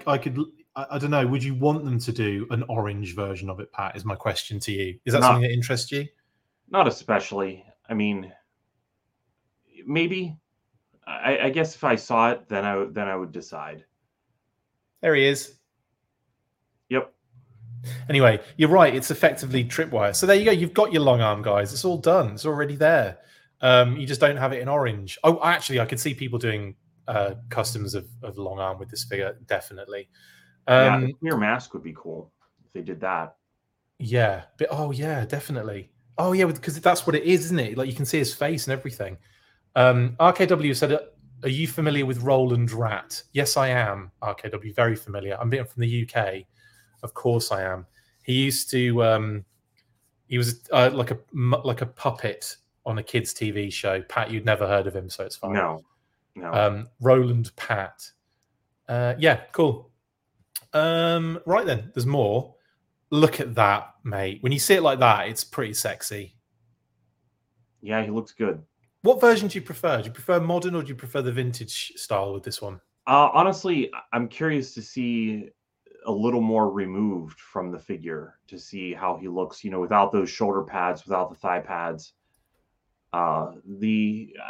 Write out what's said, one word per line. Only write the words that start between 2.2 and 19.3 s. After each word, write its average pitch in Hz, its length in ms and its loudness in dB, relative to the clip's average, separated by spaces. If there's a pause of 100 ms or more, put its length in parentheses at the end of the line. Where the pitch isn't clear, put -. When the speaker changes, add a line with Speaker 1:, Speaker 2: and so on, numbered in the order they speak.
Speaker 1:
an 113 180 -2
orange 104 460 -6
version 98 340 -6
of 92 100 -10
it, 104 120 -14
Pat? 98 240 -8
Is 98 100 -12
my 101 100 -6
question 104 440 -6
to 107 120 -8
you. 95 340 -6
Is 117 80 -2
that 135 80 4
Speaker 2:
Not 127 60 8
Speaker 1:
something 120 160 6
that 120 80 0
interests 120 400 -2
you? 143 140 -4 (640)
Speaker 2:
Not 185 180 4
especially. 98 760 -4 (240)
I 117 60 -4
mean, 101 360 -2 (1500)
maybe. 170 520 -2 (680)
I, 127 400 -2
I 139 40 2
guess 156 240 -2
if - 120 -18
I 120 100 2
saw 117 360 2
it, - 180 -6
then 101 160 -2
I, 101 260 -2
then 104 160 -6
I 95 80 -4
would 90 160 -8
decide. 78 540 -14 (1160)
Speaker 1:
There 165 140 4
he 139 100 6
is. 139 300 -2 (1300)
Speaker 2:
Yep. - 240 -2 (960)
Speaker 1:
Anyway, 127 320 8 (160)
you're 156 120 6
right. 160 240 8
It's 131 180 -2
effectively 139 520 2